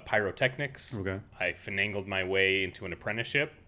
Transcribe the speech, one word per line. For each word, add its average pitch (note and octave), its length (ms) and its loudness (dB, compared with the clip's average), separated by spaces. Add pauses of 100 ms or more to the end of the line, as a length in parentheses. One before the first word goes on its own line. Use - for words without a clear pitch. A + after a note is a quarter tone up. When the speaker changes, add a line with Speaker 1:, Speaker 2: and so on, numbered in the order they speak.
Speaker 1:
pyrotechnics. B2+ 880 0
Speaker 2:
Okay. F#2+ 240 -2 (200)
Speaker 1:
I F2+ 120 0
finagled G2+ 560 -2
my F#2+ 160 0
way F#2+ 400 4
into F2+ 220 -4
an F2 80 -6
apprenticeship. A#2 600 -2 (140)